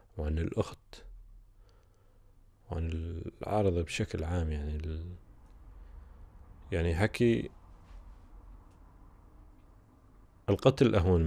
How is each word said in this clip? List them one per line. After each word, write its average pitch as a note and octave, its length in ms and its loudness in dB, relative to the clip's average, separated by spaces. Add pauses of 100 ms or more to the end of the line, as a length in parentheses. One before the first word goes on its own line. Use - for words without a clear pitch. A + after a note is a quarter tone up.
(180)
وعن D#2 200 -2
الأخت - 680 -6 (1700)
وعن E2 220 -4
العارضة E2+ 880 -2
بشكل E2 420 -4
عام، E2 280 0
يعني D2+ 240 -4
ال-، E2 400 -6 (1600)
يعني E2+ 240 2
حكي A2+ 540 2 (3000)
القتل A#2 460 6
أهون F2+ 320 6